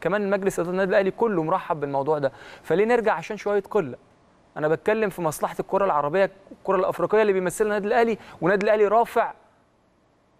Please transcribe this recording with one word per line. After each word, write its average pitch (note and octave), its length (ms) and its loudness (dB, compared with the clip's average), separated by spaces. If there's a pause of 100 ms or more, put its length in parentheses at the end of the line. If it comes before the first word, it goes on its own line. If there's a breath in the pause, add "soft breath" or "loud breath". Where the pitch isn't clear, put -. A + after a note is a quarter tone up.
كمان G3+ 280 -2
مجلس G3 300 0
إدارة F3 120 -4
النادي F#3 180 0
الأهلي F#3+ 220 2
كله G3+ 320 0
مرحب E3+ 360 -2
بالموضوع C#3+ 380 -2
ده. C#3 140 0 (320 loud breath)
فليه F3+ 220 2
نرجع A3+ 280 2
عشان E3+ 240 -6
شوية G3+ 340 -2
قلة؟ D3 260 -2 (600)
أنا D3+ 100 0
بتكلم G#3 420 0
في F3+ 120 -10
مصلحة E3 380 -4
الكرة F#3+ 260 -2
العربية، D#3 460 0 (200)
الكرة - 240 -4
الأفريقية F3+ 460 2
اللي G#3+ 120 4
بيمثلها F#3 340 -2
النادي G#3 200 -2
الأهلي، A#3 300 2 (240 loud breath)
والنادي F#3 240 2
الأهلي G#3+ 220 4
رافع G#3+ 460 0 (1080)